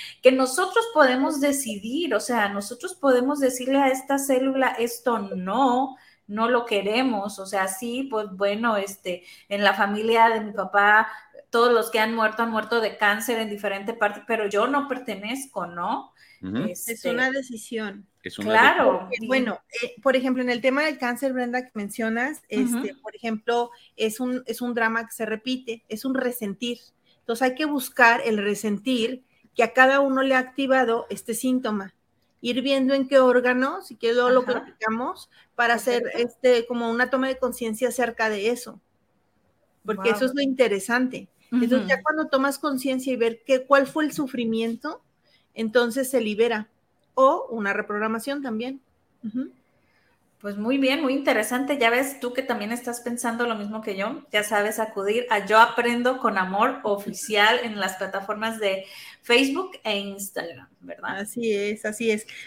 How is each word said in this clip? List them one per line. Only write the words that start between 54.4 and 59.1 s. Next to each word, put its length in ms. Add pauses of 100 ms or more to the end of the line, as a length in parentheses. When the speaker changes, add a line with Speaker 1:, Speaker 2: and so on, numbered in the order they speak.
Speaker 1:
sabes 340
acudir 520
a 160
Yo 120
Aprendo 600
con 200
Amor 460
Oficial 800
en 160
las 160
plataformas 640
de 240 (380)